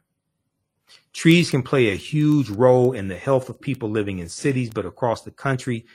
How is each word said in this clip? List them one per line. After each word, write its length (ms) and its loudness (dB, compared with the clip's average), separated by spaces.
Trees 380 4
can 120 0
play 280 2
a 40 0
huge 560 0
role 420 4
in 160 -6
the 80 -8
health 320 0
of 120 -16
people 280 -6
living 300 -2
in 100 -8
cities, 420 -4
but 140 -6
across 380 -4
the 80 -18
country, 640 -6